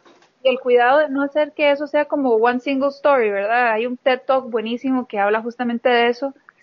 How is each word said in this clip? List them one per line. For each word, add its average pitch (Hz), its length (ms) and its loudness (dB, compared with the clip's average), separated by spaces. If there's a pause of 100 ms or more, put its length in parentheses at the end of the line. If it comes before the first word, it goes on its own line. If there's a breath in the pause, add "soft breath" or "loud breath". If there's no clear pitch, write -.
(440)
y 262 60 2
el 262 100 -2
cuidado 247 400 4
de 302 100 0
no 277 140 -2
hacer 294 300 -2
que 285 180 0
eso 285 160 -4
sea 294 180 0
como 285 300 -2
one 240 240 2
single 277 300 -2
story, 269 420 2
¿verdad? 226 400 0
Hay 220 160 -2
un 247 100 -8
ted 254 300 0
Talk 262 220 0
buenísimo 240 580 -4
que 214 100 -8
habla 208 240 0
justamente 240 480 -4
de 240 200 2
eso, 269 240 -4 (300 soft breath)